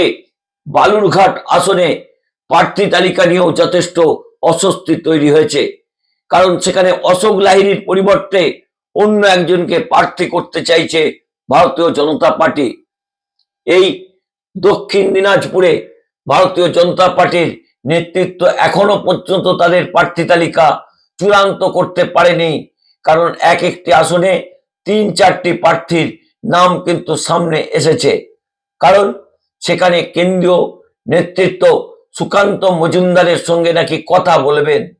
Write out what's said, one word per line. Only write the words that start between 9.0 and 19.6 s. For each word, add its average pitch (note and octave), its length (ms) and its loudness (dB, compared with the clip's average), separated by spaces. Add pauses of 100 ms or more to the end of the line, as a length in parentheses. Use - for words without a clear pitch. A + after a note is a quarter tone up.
একজনকে F3 580 0
প্রার্থী - 420 -2
করতে E3 380 -6
চাইছে E3 360 0 (480)
ভারতীয় E3 420 2
জনতা D3 400 0
পার্টি। D#3 380 -2 (1000)
এই F#3 200 4 (680)
দক্ষিণ F#3+ 560 0
দিনাজপুরে F#3+ 600 0 (540)
ভারতীয় F3 420 0
জনতা F3 400 2
পার্টির F3 400 0 (360)
নেতৃত্ব F3 560 -4 (180)
এখনো F#3+ 440 2
পর্যন্ত F3+ 440 -4 (120)
তাদের F3 320 2